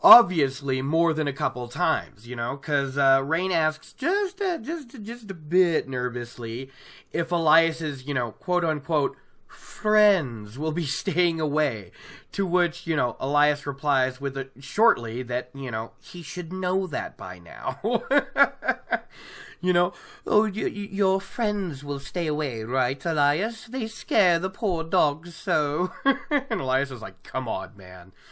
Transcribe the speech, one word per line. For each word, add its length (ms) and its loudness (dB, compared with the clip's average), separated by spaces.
obviously, 760 6
more 320 2
than 160 0
a 40 -2
couple 360 -4
times, 580 -2
you 100 -6
know, 200 -4
'cause, 400 -2
uh, 280 4
Rain 280 -2
asks 400 -2
just 480 -2
a, 180 0
just, 440 -8
just 280 -10
a 40 -4
bit 540 2
nervously 840 -4
if 180 -2
Elias's, 760 2
you 80 -2
know, 180 -2
quote-unquote, 840 0
friends 1120 2
will 140 -2
be 140 0
<laughs> 0 -
staying 540 0
away, 520 0
to 140 0
which, 400 0
you 100 0
know, 240 0
Elias 460 2
replies 540 0
with 160 -4
a, 120 -6
shortly 640 2
that, 320 -4
you 160 -6
know, 300 -6
he 220 -12
should 300 -8
know 340 0
that 300 -6
by 220 -10
now. 440 -8
<laughs> 200 0
You 80 2
know, 200 4
"Oh, 160 6
y-, 220 -2
y-, 260 -4
your 300 2
friends 640 -2
will 160 -4
stay 260 -4
away, 380 -2
right, 420 -2
Elias? 600 0
They 200 -4
scare 540 2
the 100 -4
poor 320 -2
dogs 540 0
so." 640 0
<laughs> 60 -20
And 560 0
Elias 300 0
is 100 -8
like, 220 -12
"Come 240 -4
on, 300 -6
man. 340 -14